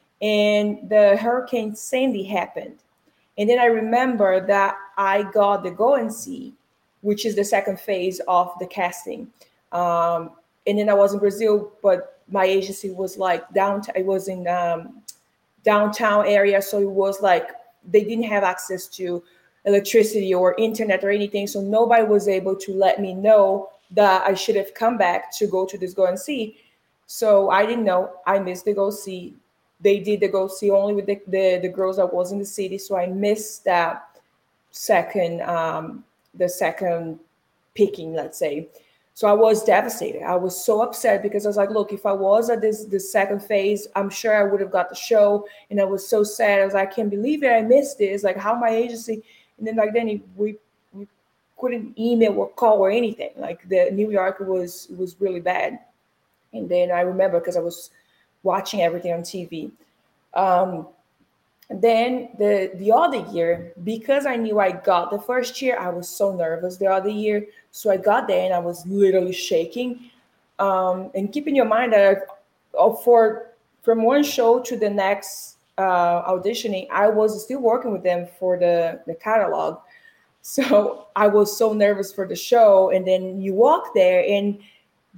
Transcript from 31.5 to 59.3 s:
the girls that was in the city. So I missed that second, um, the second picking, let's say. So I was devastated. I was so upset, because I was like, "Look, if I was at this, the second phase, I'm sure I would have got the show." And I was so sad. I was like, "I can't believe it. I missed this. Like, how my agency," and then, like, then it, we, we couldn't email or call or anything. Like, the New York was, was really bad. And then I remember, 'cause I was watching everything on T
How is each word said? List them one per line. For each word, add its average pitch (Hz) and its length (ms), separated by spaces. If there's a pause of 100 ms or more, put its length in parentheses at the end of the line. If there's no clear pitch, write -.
the 180 80
girls 185 300
that 180 160
was 180 180
in 202 60
the 202 80
city. 190 320
So 196 180
I 180 120
missed 208 560
that 170 440 (640)
second, 170 720
um, 160 600 (320)
the 180 140
second 170 720 (540)
picking, 175 400
let's 160 240
say. 156 300 (440)
So - 160
I 208 60
was 220 300
devastated. 214 580
I 180 120
was 180 300
so 214 180
upset, 214 400
because 202 220
I 208 60
was 208 80
like, 196 120
"Look, 208 220
if 202 140
I 202 60
was 202 360
at 226 140
this, 214 220
the 202 140
second 196 420
phase, 202 460 (100)
I'm 202 120
sure 214 260
I 208 100
would 196 160
have 190 100
got 180 180
the - 60
show." 208 520 (240)
And 202 80
I 196 60
was 190 240
so 208 140
sad. 208 380
I 196 40
was 196 100
like, 196 180
"I - 20
can't 214 160
believe 262 320
it. 269 60
I 233 120
missed 262 380
this. 202 260
Like, 185 120
how 202 180
my 233 160
agency," 226 520 (360)
and 220 80
then, 220 100
like, 214 160
then 226 160
it, 208 120 (160)
we, 208 200 (380)
we 202 120 (520)
couldn't 240 400
email 226 360
or 196 140
call 214 300
or 190 120
anything. 220 460
Like, - 320
the 180 220
New 208 200
York 190 300
was, 185 560
was 180 240
really 185 200
bad. 175 400 (760)
And 202 120
then 180 240
I 175 120
remember, 185 380
'cause 175 180
I - 20
was 170 300 (520)
watching 190 400
everything 170 300
on 170 120
T 180 220